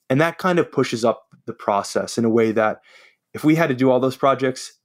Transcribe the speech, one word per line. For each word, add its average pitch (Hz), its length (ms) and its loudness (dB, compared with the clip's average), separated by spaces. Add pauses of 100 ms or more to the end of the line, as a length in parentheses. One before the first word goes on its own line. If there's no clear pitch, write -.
And 135 120 2
that 165 160 -2
kind 180 220 0
of - 120 -2
pushes 123 320 -2
up 113 220 0 (220)
the 113 60 -10
process 101 680 -4
in 117 60 2
a 113 40 2
way 113 220 2
that 107 300 -2 (520)
if - 100 -14
we 156 120 4
had 160 140 0
to 131 60 -2
do 131 140 2
all 127 100 4
those 127 180 -2
projects, 131 560 -2 (120)